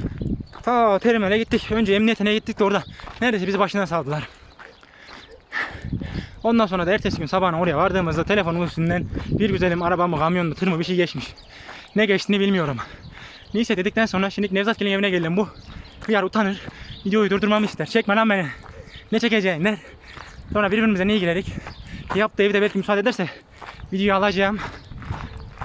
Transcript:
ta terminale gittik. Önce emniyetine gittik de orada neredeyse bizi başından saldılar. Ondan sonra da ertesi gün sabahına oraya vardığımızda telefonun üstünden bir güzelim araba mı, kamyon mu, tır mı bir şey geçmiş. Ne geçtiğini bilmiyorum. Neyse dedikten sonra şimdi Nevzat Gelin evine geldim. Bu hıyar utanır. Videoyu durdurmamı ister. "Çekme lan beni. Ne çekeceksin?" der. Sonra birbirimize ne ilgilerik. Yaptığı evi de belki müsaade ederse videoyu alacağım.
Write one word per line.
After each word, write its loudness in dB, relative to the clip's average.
ta 4
terminale 4
gittik. 0
Önce 4
emniyetine 4
gittik -4
de 4
orada 2
neredeyse 2
bizi 0
başından 0
saldılar. -2
Ondan 4
sonra -2
da 2
ertesi 0
gün -4
sabahına 0
oraya 2
vardığımızda 2
telefonun 0
üstünden -2
bir 0
güzelim 0
araba 2
mı, 0
kamyon 2
mu, -2
tır 0
mı 2
bir -2
şey -2
geçmiş. -2
Ne 4
geçtiğini 2
bilmiyorum. 2
Neyse 0
dedikten 0
sonra 0
şimdi -2
Nevzat 0
Gelin 0
evine 2
geldim. 0
Bu 2
hıyar 2
utanır. 0
Videoyu 4
durdurmamı 2
ister. -6
"Çekme 2
lan 4
beni. 2
Ne 2
çekeceksin?" 2
der. 2
Sonra 2
birbirimize 2
ne 4
ilgilerik. 0
Yaptığı 2
evi 4
de 2
belki 0
müsaade 2
ederse 0
videoyu 2
alacağım. 2